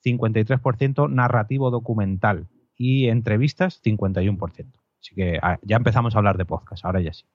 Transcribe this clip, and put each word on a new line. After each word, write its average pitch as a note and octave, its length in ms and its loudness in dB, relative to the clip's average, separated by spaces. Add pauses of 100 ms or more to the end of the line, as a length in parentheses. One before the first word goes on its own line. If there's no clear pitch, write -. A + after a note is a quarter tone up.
cincuenta A2+ 380 0
y G#2+ 40 2
tres B2+ 160 0
por B2 160 -2
ciento C#3 320 0
narrativo B2+ 600 0
documental G#2 760 -2 (280)
y C3 320 2
entrevistas, A#2 760 0
cincuenta G2 380 0
y F#2+ 80 2
uno G2 80 -2
por F2+ 140 -6
ciento. - 280 -20 (220)
Así - 120 -20
que, F2+ 280 -2
ah, F2 200 0
ya G#2 140 0
empezamos A#2 380 2
a A2+ 40 4
hablar G2+ 200 4
de F2+ 80 -2
podcast, D#2+ 400 -10
ahora F#2 160 0
ya D#2+ 100 -4
sí. - 120 -20 (100)